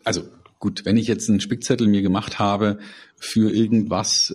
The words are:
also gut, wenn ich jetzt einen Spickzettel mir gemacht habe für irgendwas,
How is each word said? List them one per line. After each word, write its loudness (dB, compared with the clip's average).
also -2
gut, -6
wenn 2
ich 2
jetzt -2
einen 2
Spickzettel 0
mir 4
gemacht -2
habe 0
für 0
irgendwas, 0